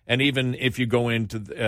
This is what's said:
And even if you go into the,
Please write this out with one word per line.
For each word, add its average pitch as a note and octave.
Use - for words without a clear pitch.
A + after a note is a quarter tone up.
And A#2+
even C3
if B2+
you B2+
go A#2+
into A2+
the, G#2